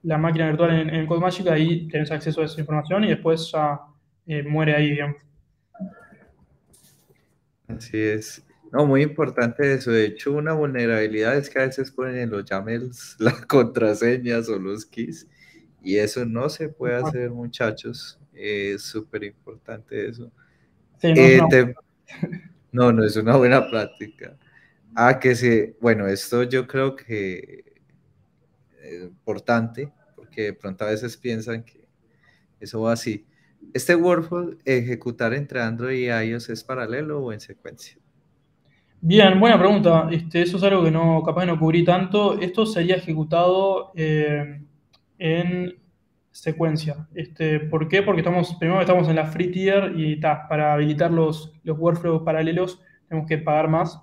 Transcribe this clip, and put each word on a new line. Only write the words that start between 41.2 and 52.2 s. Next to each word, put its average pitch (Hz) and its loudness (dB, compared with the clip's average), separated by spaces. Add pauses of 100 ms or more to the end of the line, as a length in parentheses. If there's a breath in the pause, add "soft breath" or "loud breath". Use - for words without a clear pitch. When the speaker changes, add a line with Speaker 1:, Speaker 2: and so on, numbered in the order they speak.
Speaker 1:
capaz 170 -2
no 165 0
cubrí 165 4
tanto. 190 2
Esto 196 0
sería 185 0
ejecutado, 180 0
eh, 147 -2 (560)
en 180 -2 (560)
secuencia. 156 -4
Este, 156 -4
¿por 156 -4
qué? 190 4
Porque 196 0
estamos, 175 0
primero 170 0
estamos 180 4
en 160 2
la 156 0
free 175 -4
tier 196 2
y 151 -2
ta, 151 -2
para 151 0
habilitar 151 2
los, 160 0 (120)
los 156 -4
workflows 165 0